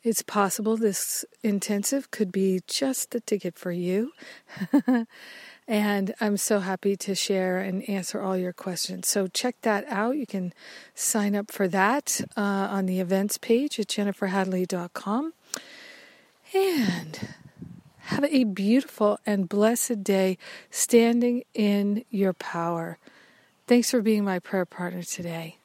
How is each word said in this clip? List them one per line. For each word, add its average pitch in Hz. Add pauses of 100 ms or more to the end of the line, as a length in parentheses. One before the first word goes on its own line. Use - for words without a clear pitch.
it's 226
possible 208
this - (200)
intensive 208
could 185
be 190
just -
the 240
ticket 185
for -
you. 180 (640)
<laughs> 247 (640)
And 208
I'm 208
so 202
happy 190
to 190
share 185
and 190
answer 196
all 190
your 180
questions. 180
So 196
check -
that 214
out. 240
You 277
can 185 (420)
sign 202
up 202
for 196
that, 202 (160)
uh, 220
on 196
the 185
events 190
page 262
at 208
jennifer 202
hadley 185
dot 175
com. 269 (1200)
And 220 (720)
have -
a 285
beautiful 208
and 196
blessed 214
day 190 (340)
standing 240 (100)
in 202
your 196
power. 170 (680)
Thanks 240
for 240
being 208
my 185
prayer 185
partner 180
today. 165